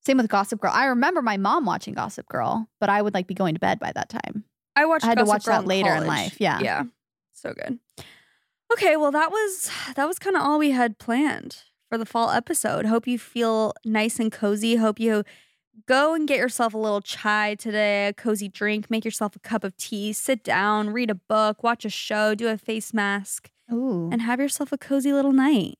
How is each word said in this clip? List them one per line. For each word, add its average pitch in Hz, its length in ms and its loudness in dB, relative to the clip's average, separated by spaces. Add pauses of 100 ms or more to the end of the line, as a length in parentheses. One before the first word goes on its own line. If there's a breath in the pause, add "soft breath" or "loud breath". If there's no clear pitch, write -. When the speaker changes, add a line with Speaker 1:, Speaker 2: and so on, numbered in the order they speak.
Speaker 1:
Same 269 100 4
with 226 120 2
Gossip 208 320 0
Girl. 190 140 0
I 254 120 4
remember 277 360 2
my 214 140 0
mom 226 300 2
watching - 280 -4
Gossip - 340 -8
Girl, 214 400 -2 (120)
but 202 80 2
I 202 140 4
would, 208 120 0
like, 185 120 -2
be 185 80 -6
going 180 200 0
to 175 60 -6
bed - 180 0
by - 140 -6
that - 160 -6
time. - 360 -10 (300)
Speaker 2:
I 294 120 4
watched 320 180 2
Speaker 1:
I 233 40 4
had 233 100 4
to 233 60 6
Speaker 2:
Gossip 214 100 4
Speaker 1:
watch 208 100 -2
Speaker 2:
Girl 220 120 2
Speaker 1:
that 196 60 2
Speaker 2:
in 185 60 -4
Speaker 1:
later 190 220 2
in - 40 2 (100)
Speaker 2:
college. - 40 0
Speaker 1:
life. - 320 -2
Yeah. 156 200 2
Speaker 2:
Yeah. - 240 -2 (480)
So - 200 -12
good. - 260 -10 (960 loud breath)
Okay, 370 240 4
well, 302 160 2
that 311 180 2
was, 403 400 -2 (260 loud breath)
that 277 100 0
was 349 120 -4
kinda 381 220 0
all 302 180 2
we 302 140 4
had 240 260 0
planned - 600 -2 (300)
for 233 80 -4
the 226 100 -4
fall 233 240 0
episode. - 560 -2
Hope 226 200 2
you 247 120 -2
feel 220 540 0 (120)
nice 220 340 0
and 220 140 0
cozy. 214 440 0
Hope 220 220 2
you 220 240 2 (640 soft breath)
go 277 280 4
and 311 140 0
get 277 100 2
yourself 226 360 0
a 220 40 -4
little 208 220 -2
chai 208 540 -2
today, 208 540 0
a 208 40 -4
cozy 208 360 -4
drink, 208 420 -4
make 220 140 -2
yourself 214 320 -4
a - 20 -20
cup - 260 -4
of 190 120 -8
tea, 208 360 -6
sit 233 300 -2
down, 208 480 0
read 233 200 -2
a 208 40 0
book, 214 480 0
watch 233 220 0
a 214 60 -4
show, 214 440 0
do 226 140 -2
a 220 100 -2
face 220 340 -6
mask, 202 580 -2 (220)
Speaker 1:
Ooh. 233 400 -2
Speaker 2:
and 233 100 0
have 240 180 0
yourself 277 320 -2
a 277 60 -6
cozy 277 340 0
little 277 200 4
night. 269 480 4